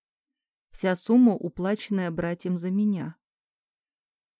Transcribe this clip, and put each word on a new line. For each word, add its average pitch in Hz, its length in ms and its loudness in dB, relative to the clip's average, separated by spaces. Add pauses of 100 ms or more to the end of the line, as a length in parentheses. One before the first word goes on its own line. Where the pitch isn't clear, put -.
(680)
Вся 185 260 -2
сумма, 233 380 6
уплаченная 185 800 -4
братьям 175 480 -4
за 180 100 -6
меня. 196 460 -2 (1200)